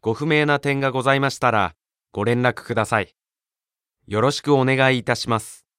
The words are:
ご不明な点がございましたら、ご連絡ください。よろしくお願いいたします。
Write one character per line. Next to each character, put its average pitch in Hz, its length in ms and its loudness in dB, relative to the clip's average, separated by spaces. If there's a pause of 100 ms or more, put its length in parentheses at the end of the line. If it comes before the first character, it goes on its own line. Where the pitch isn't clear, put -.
ご 113 120 -2
不 147 120 -6
明 151 200 2
な 147 140 2
点 139 200 -2
が 135 120 0
ご 127 100 -2
ざ 135 140 2
い 139 40 0
ま 139 100 0
し - 100 -10
た 123 120 2
ら、 98 240 0 (360)
ご 101 120 -4
連 120 180 0
絡 123 140 2
く - 200 -8
だ 107 100 0
さ 110 160 0
い。 - 140 -10 (920)
よ 104 140 0
ろ 131 100 2
し - 100 -8
く 147 120 2
お 135 120 2
願 131 280 2
い 127 60 0
い - 40 -10
た 123 120 -2
し - 140 -8
ま 113 100 0
す。 - 260 -16 (140)